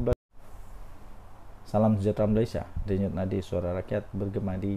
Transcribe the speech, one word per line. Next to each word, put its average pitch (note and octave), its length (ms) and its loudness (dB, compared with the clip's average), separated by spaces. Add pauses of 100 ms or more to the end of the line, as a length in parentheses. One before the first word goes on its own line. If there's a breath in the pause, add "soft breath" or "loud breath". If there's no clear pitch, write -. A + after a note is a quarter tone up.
belas. B2 120 4 (1500)
Salam A2 320 6
sejahtera G#2 320 4
Malaysia. A2 400 2 (160)
Denyut G2 320 2
nadi F#2+ 240 0
suara F2 320 0
rakyat F#2+ 400 -2
bergema G2 480 -2
di G2+ 160 0